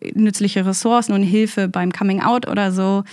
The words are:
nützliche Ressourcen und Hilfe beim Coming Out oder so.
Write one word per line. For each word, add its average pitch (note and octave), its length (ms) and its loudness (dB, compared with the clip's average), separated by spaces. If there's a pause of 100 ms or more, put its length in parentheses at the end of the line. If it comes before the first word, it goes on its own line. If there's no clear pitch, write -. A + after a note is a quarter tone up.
(140)
nützliche G3+ 520 0
Ressourcen A3+ 480 0
und G3 100 2
Hilfe G3+ 460 0
beim F3+ 240 -2
Coming G3 280 -2
Out B3 280 0
oder G3+ 240 0
so. G3 400 0